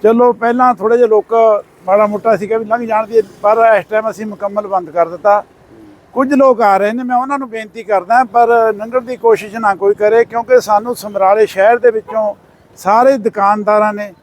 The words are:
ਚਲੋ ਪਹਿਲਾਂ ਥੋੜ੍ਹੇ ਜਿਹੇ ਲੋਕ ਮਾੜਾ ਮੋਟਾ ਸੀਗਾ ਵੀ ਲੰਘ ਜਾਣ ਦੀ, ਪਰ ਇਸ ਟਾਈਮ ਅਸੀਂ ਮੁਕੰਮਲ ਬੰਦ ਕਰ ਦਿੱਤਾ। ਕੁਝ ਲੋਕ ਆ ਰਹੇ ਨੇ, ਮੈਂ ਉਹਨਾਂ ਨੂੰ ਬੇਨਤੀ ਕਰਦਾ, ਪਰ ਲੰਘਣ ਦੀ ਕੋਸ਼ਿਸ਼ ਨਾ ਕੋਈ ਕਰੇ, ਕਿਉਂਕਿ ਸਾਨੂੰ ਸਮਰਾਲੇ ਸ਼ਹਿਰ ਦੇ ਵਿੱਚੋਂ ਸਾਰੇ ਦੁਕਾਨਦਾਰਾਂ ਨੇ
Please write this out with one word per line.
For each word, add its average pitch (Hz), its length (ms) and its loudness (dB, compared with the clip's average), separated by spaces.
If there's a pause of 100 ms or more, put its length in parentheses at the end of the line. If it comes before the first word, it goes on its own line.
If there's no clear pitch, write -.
ਚਲੋ 233 300 4
ਪਹਿਲਾਂ 240 400 0
ਥੋੜ੍ਹੇ 233 240 0
ਜਿਹੇ 240 120 2
ਲੋਕ 214 240 0 (540)
ਮਾੜਾ 208 200 2
ਮੋਟਾ 208 300 -2
ਸੀਗਾ 208 200 -4
ਵੀ 226 80 -6
ਲੰਘ 226 220 -4
ਜਾਣ 220 200 -2
ਦੀ, 220 140 2
ਪਰ 220 580 2
ਇਸ 175 100 -8
ਟਾਈਮ 220 220 -2
ਅਸੀਂ 202 140 -10
ਮੁਕੰਮਲ 202 420 -8
ਬੰਦ 185 220 -4
ਕਰ 165 200 0
ਦਿੱਤਾ। 202 340 0 (720)
ਕੁਝ 269 200 0
ਲੋਕ 262 280 4
ਆ 196 160 4
ਰਹੇ 208 160 -2
ਨੇ, 254 100 -8
ਮੈਂ 247 120 -4
ਉਹਨਾਂ 269 240 -2
ਨੂੰ 262 100 -10
ਬੇਨਤੀ 220 340 -12
ਕਰਦਾ, 202 400 0
ਪਰ 233 500 2
ਲੰਘਣ 233 280 -4
ਦੀ 240 160 -10
ਕੋਸ਼ਿਸ਼ 214 380 0
ਨਾ 214 200 0
ਕੋਈ 196 180 0
ਕਰੇ, 214 320 2
ਕਿਉਂਕਿ 233 360 -2
ਸਾਨੂੰ 214 340 -2
ਸਮਰਾਲੇ 202 500 0
ਸ਼ਹਿਰ 202 320 0
ਦੇ 233 140 2
ਵਿੱਚੋਂ 214 440 -6 (420)
ਸਾਰੇ 247 400 2
ਦੁਕਾਨਦਾਰਾਂ 208 760 0
ਨੇ 208 280 -12